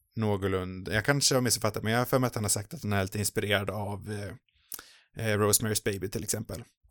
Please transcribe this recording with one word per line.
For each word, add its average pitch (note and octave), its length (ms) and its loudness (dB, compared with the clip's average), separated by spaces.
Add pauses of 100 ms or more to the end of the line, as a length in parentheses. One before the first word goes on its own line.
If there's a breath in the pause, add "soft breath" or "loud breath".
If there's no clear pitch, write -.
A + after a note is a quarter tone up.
(160)
någorlunda, F#2+ 800 0
jag G#2+ 100 2
kanske C#3+ 300 4
har B2+ 80 4
missuppfattat, A2 400 0
men G#2+ 100 0
jag A#2 80 2
har B2 60 0
för C3+ 120 4
mig B2+ 100 2
att - 60 -8
han G#2+ 100 -2
har G2+ 40 0
sagt - 260 -2
att - 80 -10
den G#2 100 -2
är G2 100 4
lite G2 160 -2
inspirerad G2+ 520 0
av, F#2+ 420 -6
eh, - 1120 -10
eh, G#2 120 2
Rosemary's G#2 460 2
Baby G2 260 -2
till - 140 -4
exempel. A2 400 -6 (260)